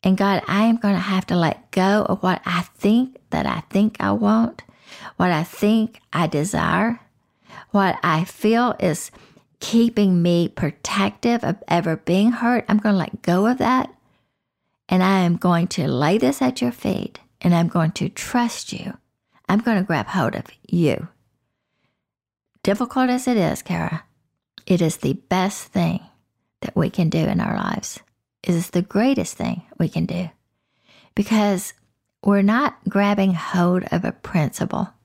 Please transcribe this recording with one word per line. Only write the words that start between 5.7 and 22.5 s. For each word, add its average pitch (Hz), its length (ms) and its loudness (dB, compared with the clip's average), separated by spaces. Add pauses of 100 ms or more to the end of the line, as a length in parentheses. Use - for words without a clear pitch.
I 160 140 0
desire, 165 720 -2 (720)
what 196 320 2
I 165 200 0
feel 226 560 0
is - 300 -2 (500)
keeping 208 600 2
me 170 260 2
protective 202 960 -2
of - 140 -2 (100)
ever 165 300 0
being 202 360 2
hurt. 240 360 0
I'm 208 80 2
gonna 208 200 2
let - 260 -6
go 185 240 2
of 254 100 0
that. 254 340 0 (960)
And 185 140 2
I 190 200 4
am 175 160 2
going 170 320 2
to 147 180 -4
lay 147 320 2
this 269 240 0
at 254 180 -2
your 240 100 -2
feet, - 460 -6 (240)
and 175 140 4
I'm 170 120 2
going 165 260 0
to 156 140 -4
trust - 640 -4
you. - 260 -12 (520)
I'm 190 100 2
gonna 220 220 0
grab 160 280 -2
hold 147 260 -2
of - 80 -8 (260)
you." 170 380 0 (1600)